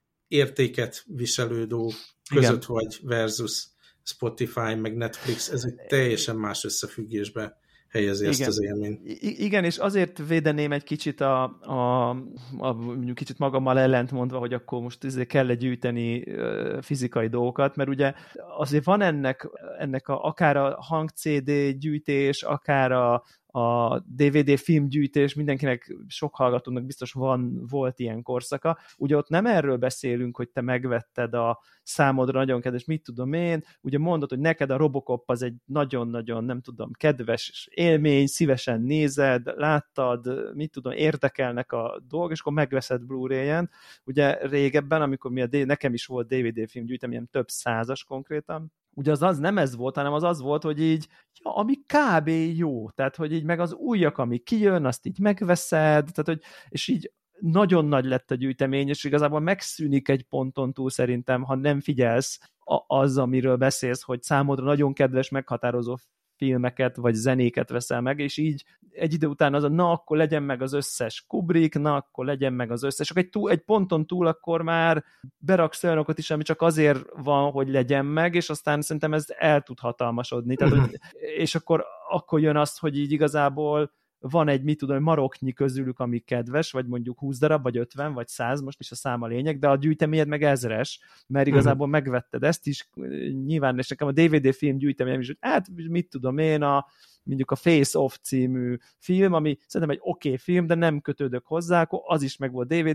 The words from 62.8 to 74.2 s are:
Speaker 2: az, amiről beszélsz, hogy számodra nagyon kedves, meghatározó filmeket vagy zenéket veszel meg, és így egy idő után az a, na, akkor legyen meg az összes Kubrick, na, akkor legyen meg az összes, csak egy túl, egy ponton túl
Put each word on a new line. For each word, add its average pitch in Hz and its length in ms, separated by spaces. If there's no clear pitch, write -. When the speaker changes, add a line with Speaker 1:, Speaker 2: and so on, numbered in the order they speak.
Speaker 2:
az, 135 220
amiről 127 380
beszélsz, 131 460
hogy 123 200
számodra 139 420
nagyon 143 280
kedves, 131 360
meghatározó 123 680
filmeket 123 600
vagy 120 180
zenéket 127 560
veszel 123 300
meg, 135 180
és 143 180
így 151 280
egy 160 220
idő 160 140
után 143 280
az 147 100
a, 143 40
na, 170 220
akkor 160 260
legyen 151 260
meg 135 200
az 135 100
összes 127 540
Kubrick, 165 520
na, 147 160
akkor 135 300
legyen 135 280
meg 123 180
az 120 120
összes, 139 240
csak 165 100
egy 180 120
túl, 202 220
egy 170 100
ponton 185 460
túl 180 200